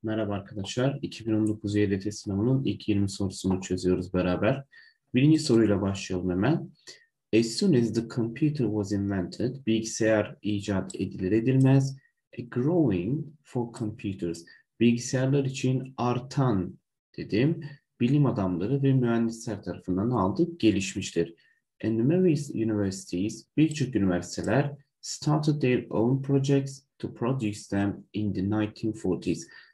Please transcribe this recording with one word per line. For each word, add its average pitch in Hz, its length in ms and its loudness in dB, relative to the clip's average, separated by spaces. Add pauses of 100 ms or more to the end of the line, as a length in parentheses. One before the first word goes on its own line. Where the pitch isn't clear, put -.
Merhaba 110 300 -2
arkadaşlar. 107 680 -4
İki - 240 -10
bin 110 80 0
on 107 140 2
dokuz 107 280 -4
Y 104 160 4
D 98 80 0
T 101 120 -4
sınavının 113 520 0
ilk - 260 -4
yirmi 101 200 2
sorusunu 95 520 -2
çözüyoruz 90 520 -2
beraber. 92 500 0 (520)
Birinci 147 240 6
soruyla 110 420 4
başlayalım 95 480 -2
hemen. 113 420 0 (640)
As 113 120 6
soon 190 260 2
as 117 200 4
the 113 220 -2
computer 127 500 0
was 104 260 -2
invented, 101 640 -2 (120)
bilgisayar 110 720 0
icat 101 540 -2
edilir 95 360 -4
edilmez, 131 680 4 (420)
a - 20 -8
growing 123 840 0 (180)
for 117 300 -6
computers, 98 720 -6 (340)
bilgisayarlar 131 680 2
için - 520 -2
artan 120 840 0 (380)
dedim, 131 460 0 (380)
bilim 139 240 4
adamları 101 580 0
ve 135 100 4
mühendisler 113 720 0
tarafından 92 460 -2
aldı, 107 480 0
gelişmiştir. 98 800 0 (480)
And 113 160 0
numerous 160 500 2
universities, 104 960 -2 (120)
birçok 147 380 2
üniversiteler 95 800 0 (260)
started 151 600 0
their 127 280 2
own 123 320 2
projects 139 640 0 (140)
to 104 160 -8
produce 117 460 -2 (100)
them 101 340 -2 (100)
in 104 200 -2
the 92 100 -2
nineteen 107 480 -2
forties. 90 560 -2 (260)